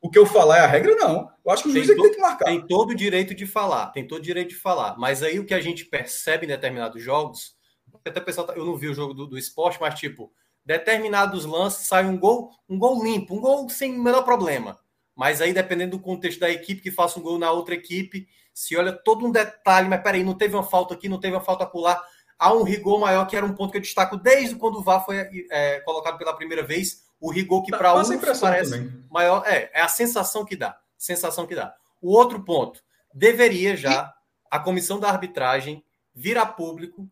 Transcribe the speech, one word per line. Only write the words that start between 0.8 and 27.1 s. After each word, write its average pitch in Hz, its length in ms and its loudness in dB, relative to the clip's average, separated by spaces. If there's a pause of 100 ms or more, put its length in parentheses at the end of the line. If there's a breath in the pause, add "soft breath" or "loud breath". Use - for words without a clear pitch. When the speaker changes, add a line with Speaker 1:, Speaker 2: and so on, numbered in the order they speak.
Speaker 1:
não. 165 340 2 (160)
Eu - 60 0
acho - 140 0
que 302 60 0
o - 20 0
Speaker 2:
Tem 269 100 2
Speaker 1:
juiz - 80 4
é 415 40 12
que 349 60 4
Speaker 2:
to-, 392 40 6
Speaker 1:
tem 415 100 8
que 403 60 -6
marcar. 359 240 0
Speaker 2:
tem 170 200 0
todo 202 260 0
o 233 40 -2
direito 190 400 -2
de 190 100 -12
falar, 185 440 -2
tem 127 180 -10
todo 156 140 -12
o - 20 -16
direito 175 280 -6
de - 40 -18
falar. 131 420 -4
Mas 131 240 -2
aí 160 200 -4
o 196 40 -8
que 190 80 -6
a 180 80 0
gente 170 240 -8
percebe 160 640 -6
em - 20 -10
determinados 120 540 -6
jogos, 139 540 -6 (480)
até 165 160 -8
o - 40 -16
pessoal 170 220 -6
tá, 175 80 -10
eu 170 100 -8
não 165 120 -6
vi 143 120 -8
o 143 60 -6
jogo 143 180 -8
do, 139 140 -14
do 127 100 -14
Sport, 165 440 -4
mas, 151 180 -4
tipo, 120 340 -12 (320)
determinados 202 800 -2
lances 175 440 -4
sai 190 180 2
um 185 100 -2
gol, 220 340 2 (180 soft breath)
um 190 100 -6
gol 240 240 2
limpo, 214 320 -4
um 208 60 -6
gol 269 280 0
sem 254 280 -6
o 240 60 -4
menor 247 200 4
problema. 160 560 -2 (360)
Mas 143 280 0
aí, 175 100 2
dependendo 180 440 -2
do 190 60 -10
contexto 175 380 -6
da 170 100 0
equipe 170 300 -6
que 185 100 -12
faça 175 280 0
um 170 40 -14
gol 170 160 -4
na 165 120 0
outra 175 240 -2
equipe, 185 520 -10 (280)
se - 220 -8
olha 180 160 0
todo 220 340 0
um 240 40 0
detalhe, 196 580 2
mas 185 140 0
peraí, 190 220 0
não 190 100 -2
teve 202 200 -2
uma 196 80 -2
falta 180 320 0
aqui, 196 140 -12
não 185 120 -6
teve 185 140 -4
uma 180 80 -4
falta 185 220 -2
acolá, 175 380 -2 (360 loud breath)
há 180 140 6
um 226 100 4
rigor 202 360 0
maior, 190 280 2
que 208 100 -6
era 202 80 -2
um 196 100 -4
ponto 196 160 -6
que 208 80 -6
eu 196 40 -6
destaco 196 340 -2
desde 240 400 4
quando 220 200 -4
o 202 60 -10
var 185 220 2
foi, 196 140 -6 (320)
é, 143 300 -2
colocado 160 380 -6
pela 160 160 -6
primeira 160 280 -6
vez, 175 420 -6 (160)